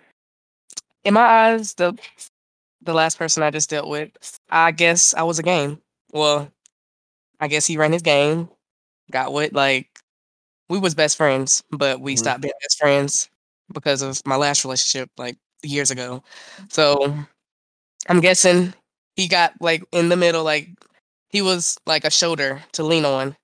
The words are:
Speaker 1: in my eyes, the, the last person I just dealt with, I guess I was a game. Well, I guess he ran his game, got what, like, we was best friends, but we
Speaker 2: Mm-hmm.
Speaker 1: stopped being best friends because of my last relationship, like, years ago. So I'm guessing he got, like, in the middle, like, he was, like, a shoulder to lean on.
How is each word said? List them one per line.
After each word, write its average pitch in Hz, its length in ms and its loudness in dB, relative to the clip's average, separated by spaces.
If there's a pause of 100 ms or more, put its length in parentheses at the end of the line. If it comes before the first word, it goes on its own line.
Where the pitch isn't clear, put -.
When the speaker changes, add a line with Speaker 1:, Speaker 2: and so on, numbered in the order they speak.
(1040)
Speaker 1:
in 202 100 4
my 220 80 6
eyes, 226 500 4
the, 175 220 0 (880)
the 170 100 -6
last 160 240 0
person 160 260 -2
I 151 80 0
just 151 200 -6
dealt 147 180 -6
with, 151 220 -8 (400)
I 165 220 4
guess 170 420 2
I 160 80 -2
was 165 160 -2
a 165 40 -4
game. 156 380 0 (320)
Well, 147 380 0 (920)
I 151 80 -2
guess 147 160 -2
he 160 140 -2
ran 156 160 2
his 170 80 -2
game, 160 480 2 (600)
got 131 220 -4
what, 147 220 -4
like, 135 340 0 (800)
we 180 100 -2
was 185 160 0
best 151 220 0
friends, 135 540 0
but 135 300 -2
we 135 120 -6
Speaker 2:
Mm-hmm. 127 60 -4
Speaker 1:
stopped 123 240 -2
being 135 100 -6 (100)
best - 160 -4
friends 143 520 0 (420)
because 139 300 -2
of 135 240 -8
my 135 100 0
last 143 280 0
relationship, 131 520 -4
like, 123 220 -10 (240)
years 143 280 -4
ago. 127 320 -8 (460)
So 143 480 2 (960)
I'm 175 100 4
guessing 180 540 4 (420)
he 185 120 -4
got, 175 320 2
like, 170 220 0 (100)
in 170 180 2
the 175 60 4
middle, 170 280 2
like, 156 240 -2 (640)
he 208 100 -2
was, 185 460 -2
like, 156 180 0
a 151 60 -2
shoulder 147 520 -2 (100)
to 165 120 -6
lean 156 220 2
on. 135 380 -2